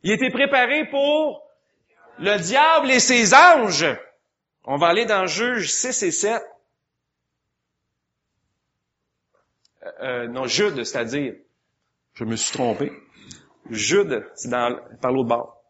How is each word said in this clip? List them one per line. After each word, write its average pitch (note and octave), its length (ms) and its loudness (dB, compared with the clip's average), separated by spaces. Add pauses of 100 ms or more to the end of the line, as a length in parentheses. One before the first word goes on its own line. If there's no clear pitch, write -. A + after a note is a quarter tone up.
Il F3+ 80 -2
a - 20 2
été B3 160 -2
préparé C4+ 600 0
pour D4 540 -2 (720)
le G3+ 200 0
diable C#4 540 2
et B3+ 100 4
ses A#3 320 2
anges. B3+ 520 6 (760)
On C#3 140 -4
va E3 100 2
aller G3+ 180 2
dans G3 220 0
Juge G3 420 -4
six - 320 -4
et F3+ 100 0
sept. G#3+ 320 -2 (3500)
Euh, - 160 -14
euh, B2 280 -8
non, B2 200 -8
Jude, E3+ 380 -2
c'est-à-dire. B2 480 -6 (800)
Je - 100 -10
me A2 140 -4
suis - 160 -6
trompé. B2+ 360 -4 (800)
Jude, B2 560 -2 (100)
c'est - 140 -12
dans, B2 300 -2 (220)
par B2+ 100 0
l'autre C3 160 0
bord. A#2 420 -4